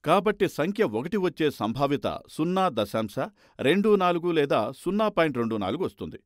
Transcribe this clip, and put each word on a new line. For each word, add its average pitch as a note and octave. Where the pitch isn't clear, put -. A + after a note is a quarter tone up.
కాబట్టి F#3+
సంఖ్య G3
ఒకటి E3+
వచ్చే E3+
సంభావ్యత B2
సున్నా F#3
దశాంశ G#2+
రెండు G3
నాలుగు F3
లేదా C#3+
సున్నా G#3
పాయింట్ D#3+
రెండు A2+
నాలుగు G2+
వస్తుంది. D#2